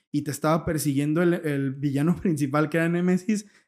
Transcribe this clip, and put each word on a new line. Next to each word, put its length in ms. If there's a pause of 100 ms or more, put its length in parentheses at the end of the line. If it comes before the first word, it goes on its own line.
(120)
y 120
te 80
estaba 340
persiguiendo 560
el, 140
el 380
villano 420
<laughs> 60
principal 480
que 80
era 120
Nemesis. 560 (220)